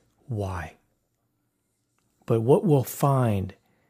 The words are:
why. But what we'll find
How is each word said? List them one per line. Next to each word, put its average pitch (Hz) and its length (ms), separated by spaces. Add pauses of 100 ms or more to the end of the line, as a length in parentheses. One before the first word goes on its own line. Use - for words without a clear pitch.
(260)
why. 95 500 (1500)
But 113 160
what 131 240
we'll 147 180
find 117 720 (360)